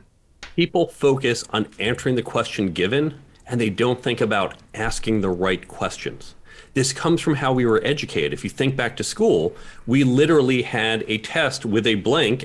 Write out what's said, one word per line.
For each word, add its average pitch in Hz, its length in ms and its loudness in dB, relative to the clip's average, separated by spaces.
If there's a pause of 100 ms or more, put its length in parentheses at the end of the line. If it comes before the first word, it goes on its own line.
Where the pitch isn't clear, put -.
(560)
People 170 320 2
focus 135 640 0
on 107 180 -2 (120)
answering 127 360 -2
the 120 60 0
question 107 500 -2
given, 123 440 0 (320)
and 120 120 -2
they 110 120 0
don't 120 320 0
think 123 180 0
about 104 340 0 (200)
asking 110 460 -2
the 95 80 0
right 92 380 -2
questions. - 680 -8 (380)
This 135 180 0
comes 165 300 0
from 156 140 0
how 135 180 0
we 127 120 2
were 113 200 4
educated. 95 480 -2
If - 100 -8
you 101 60 -4
think 135 260 -2
back 123 220 -4
to 104 60 -4
school, 117 520 2 (320)
we 135 160 4
literally 131 600 4
had 110 440 -2
a 110 120 -2
test - 460 -2
with 110 220 2
a 110 80 4
blank, 120 500 2